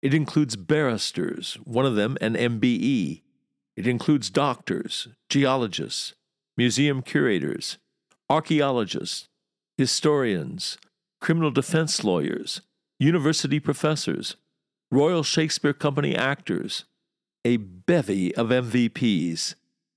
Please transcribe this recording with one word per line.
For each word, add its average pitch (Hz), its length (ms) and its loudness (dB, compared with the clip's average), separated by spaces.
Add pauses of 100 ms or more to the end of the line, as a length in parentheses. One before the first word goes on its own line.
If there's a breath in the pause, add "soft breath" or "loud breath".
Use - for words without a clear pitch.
It 139 100 0
includes 147 440 0
barristers, 101 1040 -2
one 123 240 0
of 127 80 0
them 110 260 0
an 110 140 0
M 117 240 0
B 120 160 2
E. 98 480 0 (540)
It 98 100 -4
includes 123 440 0
doctors, - 800 -2 (200)
geologists, 131 880 0 (420)
museum 127 460 2
curators, 101 760 0 (500)
archaeologists, 139 1000 0 (480)
historians, 123 1000 0 (420)
criminal 165 300 2
defense 151 520 0
lawyers, - 600 -2 (360)
university 151 600 2
professors, - 760 -2 (540)
Royal 151 340 4
Shakespeare 156 480 0
Company 143 420 0
actors, - 680 -2 (600)
a 120 120 4
bevy 98 800 0
of 113 180 0
M 127 120 2
V 117 240 2
Ps, 95 680 -2 (420)